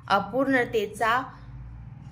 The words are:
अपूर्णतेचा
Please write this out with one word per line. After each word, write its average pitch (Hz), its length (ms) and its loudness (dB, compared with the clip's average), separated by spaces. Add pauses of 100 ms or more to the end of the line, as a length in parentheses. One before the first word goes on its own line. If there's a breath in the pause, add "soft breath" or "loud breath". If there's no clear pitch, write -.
अपूर्णतेचा 233 1200 2 (800 loud breath)